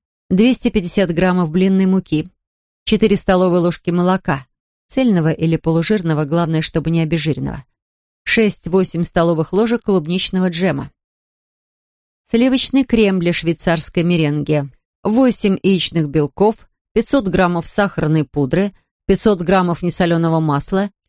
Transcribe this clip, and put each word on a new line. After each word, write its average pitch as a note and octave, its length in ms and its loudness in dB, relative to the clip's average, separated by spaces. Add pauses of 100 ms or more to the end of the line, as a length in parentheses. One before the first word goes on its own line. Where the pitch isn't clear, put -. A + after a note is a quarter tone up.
(280)
двести A3+ 420 2
пятьдесят F3 440 -2
граммов F3 380 0
блинной F#3+ 340 2
муки, F#3 420 -2 (560)
четыре G#3+ 320 2
столовые F#3 440 2
ложки F3 300 -2
молока, F3+ 540 -2 (440)
цельного F#3+ 420 2
или D#3+ 260 0
полужирного, E3 680 -2
главное, D#3+ 380 -2
чтобы D#3+ 280 -4
не E3 100 0
обезжиренного, C#3+ 640 -4 (600)
шесть-восемь F#3 760 0
столовых E3 500 0
ложек A3+ 300 0
клубничного F#3 680 -2
джема. D#3+ 440 -4 (1400)
Сливочный C4 540 2
крем G3+ 340 2
для F3 140 0
швейцарской E3 720 -2
меренги. D3+ 640 0 (320)
Восемь A3 580 2
яичных E3 480 0
белков, D#3 600 -2 (260)
пятьсот A#3 320 0
граммов F3 400 0
сахарной D#3+ 560 0
пудры, D#3+ 500 -2 (340)
пятьсот G3 360 2
граммов F3+ 400 0
несоленого E3+ 560 0
масла, D#3+ 540 -2 (160)